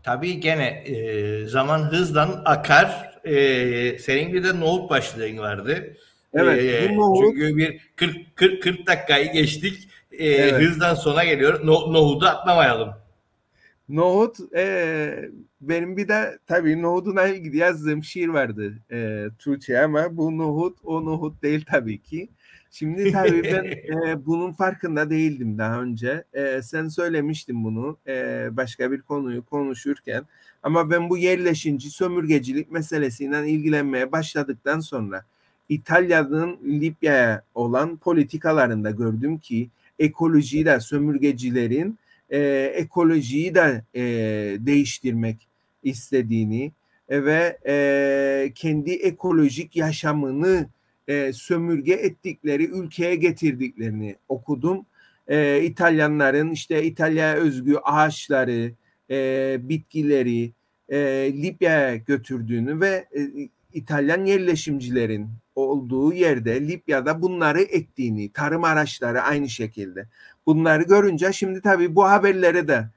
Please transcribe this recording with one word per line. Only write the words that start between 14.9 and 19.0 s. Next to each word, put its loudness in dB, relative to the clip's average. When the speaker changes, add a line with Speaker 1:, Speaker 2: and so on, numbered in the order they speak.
Speaker 2:
benim -4
bir -4
de -2
tabii 2
nohuduna 0
ilgili -4
yazdığım 0
şiir -4
vardı, -2
e, -6